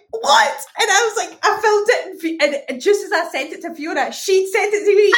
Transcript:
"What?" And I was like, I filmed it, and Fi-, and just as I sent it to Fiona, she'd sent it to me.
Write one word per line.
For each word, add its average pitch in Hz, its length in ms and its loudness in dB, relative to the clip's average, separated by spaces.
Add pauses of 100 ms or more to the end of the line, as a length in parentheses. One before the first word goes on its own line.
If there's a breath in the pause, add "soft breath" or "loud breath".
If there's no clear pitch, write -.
(100)
"What?" 453 560 2 (140)
And 415 100 0
I 415 240 2
was - 20 -6 (120)
like, - 160 -20
I 415 160 0
filmed 415 280 2
it, - 180 2
and - 140 -16
Fi-, 302 480 -2
and 254 140 -8
just 392 220 2
as 339 80 -10
I 330 180 0
sent 302 220 -6
it - 100 -16
to 339 120 -10
Fiona, 285 380 -6
she'd 381 360 0
sent 415 260 0
it 415 100 -2
to 392 120 4
me. 403 220 6